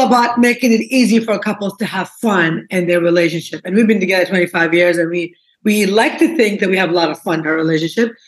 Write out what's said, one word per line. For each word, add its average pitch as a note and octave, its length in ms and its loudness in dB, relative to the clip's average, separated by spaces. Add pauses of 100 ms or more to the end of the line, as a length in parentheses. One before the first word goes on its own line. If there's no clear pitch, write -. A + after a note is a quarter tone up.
about A#3 320 2
making A#3+ 340 2
it A3+ 100 2
easy A#3 380 2
for A3 180 -2
couples G#3 400 -6
to A3 80 -4
have F3+ 220 -6
fun E3+ 640 -2
in F3+ 160 -2
their F3 140 2
relationship. E3+ 640 0
And F#3 120 -6
we've A3+ 100 4
been G3+ 140 2
together F#3 260 0
twenty-five F3 480 -2
years, F3 240 2
and E3 120 -2
we, F3 240 -6 (280)
we G#3 240 0
like A3 320 0
to - 180 2
think G#3+ 240 0
that G3 80 0
we F#3+ 80 0
have F3+ 140 0
a - 20 -2
lot E3+ 180 0
of D3+ 100 -8
fun E3 200 -4
in D#3 60 -6
our D#3+ 80 -2
relationship. D#3+ 580 -2 (160)